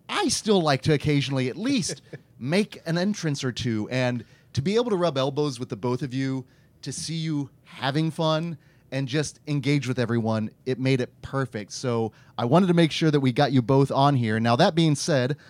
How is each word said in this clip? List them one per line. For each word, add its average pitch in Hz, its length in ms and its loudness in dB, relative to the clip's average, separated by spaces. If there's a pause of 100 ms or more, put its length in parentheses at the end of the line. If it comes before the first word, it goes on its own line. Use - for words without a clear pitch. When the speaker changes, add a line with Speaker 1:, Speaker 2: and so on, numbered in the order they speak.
Speaker 1:
I 302 200 -2
still 202 340 2
like 147 220 2
to 156 100 2
occasionally 135 560 0
at - 80 -8
least 214 440 -2 (200)
Speaker 2:
<laughs> - 180 -20
Speaker 1:
make 170 460 -2
an 165 120 -2
entrance 175 460 -2
or 131 80 -2
two, 110 380 -4
and 123 340 -2 (300)
to 135 80 -2
be 190 140 0
able 240 160 2
to 202 40 2
rub 170 220 0
elbows 135 420 0
with 123 100 -8
the 127 60 -8
both 123 260 -2
of 127 120 -6
you, 131 320 -4 (380)
to 143 80 -10
see 151 240 -8
you 156 340 -4 (140)
having 151 480 -2
fun, 160 460 -2 (340)
and 135 160 -4
just 143 400 -4
engage 143 400 0
with 127 100 -2
everyone, 110 520 0 (160)
it 127 140 -2
made 131 220 2
it 123 100 -6 (120)
perfect. 110 480 -6
So 117 400 -2 (260)
I 113 80 -2
wanted 170 220 4
to 175 60 4
make 170 180 4
sure 160 200 0
that 147 80 2
we 131 140 2
got 139 180 2
you 131 100 4
both 135 300 2
on 139 240 4
here. 113 240 0
Now, 117 180 4
that 170 180 4
being 160 200 4
said, 139 400 0 (140)